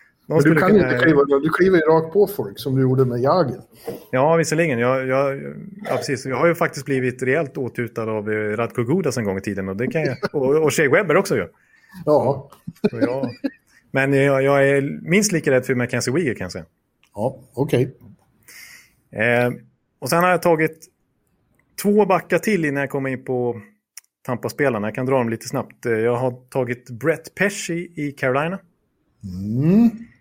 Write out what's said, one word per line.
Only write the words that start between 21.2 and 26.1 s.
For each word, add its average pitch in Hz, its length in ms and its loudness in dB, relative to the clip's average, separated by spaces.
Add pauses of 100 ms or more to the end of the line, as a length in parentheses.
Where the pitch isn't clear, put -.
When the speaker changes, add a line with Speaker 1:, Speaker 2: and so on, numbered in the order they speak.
Speaker 2:
två 208 240 4
backar 175 340 0
till 180 260 0
innan 143 160 -2
jag 139 80 -4
kommer 135 200 -4
in 127 160 -8
på 123 360 -4 (640)
Tampa-spelarna. 120 600 -2
Jag 107 80 -8
kan 131 100 -4
dra 135 120 0
dem 117 120 0
lite 113 180 -8
snabbt. - 380 -8
Eh, 120 60 0
jag 117 240 0